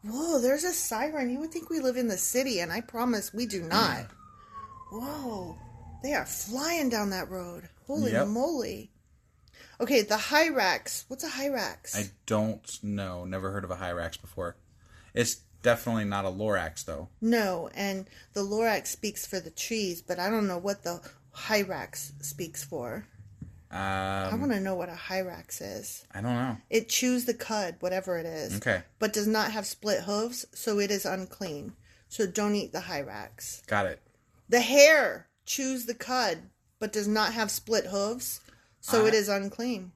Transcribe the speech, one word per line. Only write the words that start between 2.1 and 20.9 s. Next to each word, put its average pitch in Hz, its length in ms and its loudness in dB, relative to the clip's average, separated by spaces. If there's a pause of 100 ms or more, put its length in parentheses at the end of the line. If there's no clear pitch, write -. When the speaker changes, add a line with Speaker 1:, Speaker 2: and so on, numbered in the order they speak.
Speaker 1:
city, 247 440 0
and 165 100 -2
I 196 100 -2
promise 233 520 -2
we 233 120 -2
do 190 180 -4
not. 165 460 2 (400)
Speaker 2:
<clears throat> - 420 -14
Speaker 1:
Whoa, 226 680 -8 (440)
they 285 120 -2
are 220 120 0
flying 285 640 -2
down 208 220 0
that 185 180 -4
road. 175 400 -10 (160)
Holy 247 280 0
Speaker 2:
Yep. 196 140 4
Speaker 1:
moly. 226 640 -2 (920)
Okay, 247 200 6
the 208 140 2
Hyrax. 254 920 2
What's 247 140 -8
a 311 60 -6
Hyrax? 254 680 -4
Speaker 2:
I 101 160 -2 (140)
don't 107 580 0
know. 95 420 -4
Never 95 260 -4
heard 101 120 -4
of 90 80 -6
a 90 60 0
Hyrax 87 420 -4
before. - 360 -6 (580)
It's - 280 0 (200)
definitely 117 440 4
not 101 200 0
a 95 40 0
Lorax, 92 560 0
though. 78 240 -8 (120)
Speaker 1:
No, 214 520 2
and 196 360 -4 (240)
the 202 100 -2
Lorax 208 440 2
speaks - 380 -6
for 190 140 -6
the 170 120 -10
trees, 190 500 -2
but 180 180 -4
I 190 100 0
don't 214 180 2
know 180 100 -2
what 196 260 -2
the 170 180 -4 (340)